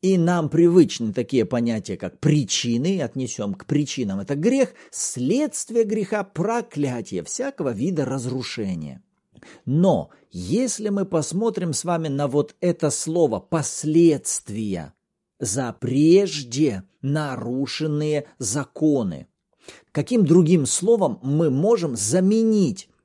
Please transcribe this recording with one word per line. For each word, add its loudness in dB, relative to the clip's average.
И 2
нам 2
привычны 4
такие 0
понятия, -2
как -10
причины, 0
отнесем -6
к -14
причинам -4
это -6
грех, 0
следствие -2
греха, -4
проклятие, -4
всякого -6
вида -2
разрушения. -6
Но 2
если -2
мы -2
посмотрим -2
с -6
вами -2
на -2
вот -2
это 0
слово 0
«последствия» 0
за -4
прежде 2
нарушенные -2
законы, -2
каким 2
другим 6
словом 0
мы 0
можем 2
заменить 2